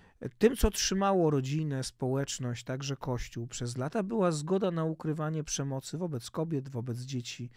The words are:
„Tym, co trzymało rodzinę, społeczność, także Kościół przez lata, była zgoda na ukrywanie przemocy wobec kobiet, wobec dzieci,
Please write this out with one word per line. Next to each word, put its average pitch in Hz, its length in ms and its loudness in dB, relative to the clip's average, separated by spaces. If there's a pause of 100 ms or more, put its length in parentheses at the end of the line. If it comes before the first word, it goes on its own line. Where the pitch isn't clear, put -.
(380)
„Tym, 233 180 8
co 214 140 6
trzymało 190 600 4
rodzinę, 139 540 0
społeczność, 127 800 -2
także 135 320 -4
Kościół 120 500 -4
przez 123 300 -6
lata, 156 260 -2
była 190 300 2
zgoda 180 380 2
na 165 140 0
ukrywanie 156 600 -2
przemocy 139 540 -4
wobec 160 320 -4
kobiet, 160 380 -2
wobec 123 300 -4
dzieci, 123 580 -6